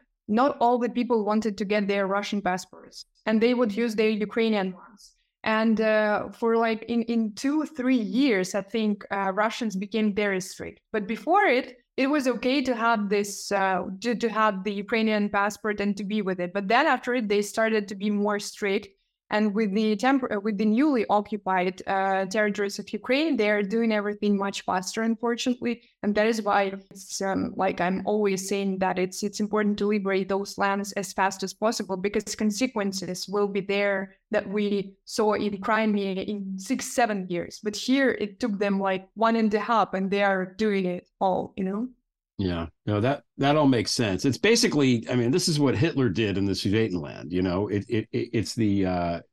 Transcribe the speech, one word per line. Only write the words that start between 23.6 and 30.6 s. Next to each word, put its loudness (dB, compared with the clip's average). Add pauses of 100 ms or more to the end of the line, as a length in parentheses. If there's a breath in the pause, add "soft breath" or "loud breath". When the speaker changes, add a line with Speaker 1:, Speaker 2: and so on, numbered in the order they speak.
Speaker 1:
doing 2
everything 0
much -4
faster, -2
unfortunately. -2 (200 soft breath)
And 0
that 4
is 0
why 2 (160)
it's, -10
um, 0
like 0
I'm 0
always 0
saying 0
that 0
it's, -2
it's -6
important 0
to 0
liberate 0
those -4
lands -2